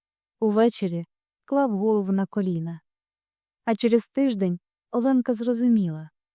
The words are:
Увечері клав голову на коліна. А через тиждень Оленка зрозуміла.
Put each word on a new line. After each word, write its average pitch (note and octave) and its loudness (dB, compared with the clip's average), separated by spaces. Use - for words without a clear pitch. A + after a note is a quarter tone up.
Увечері G#3 0
клав C#4 0
голову G#3 0
на G3 0
коліна. E3+ -4
А A3+ 0
через A#3 2
тиждень G3 0
Оленка B3 0
зрозуміла. A3 0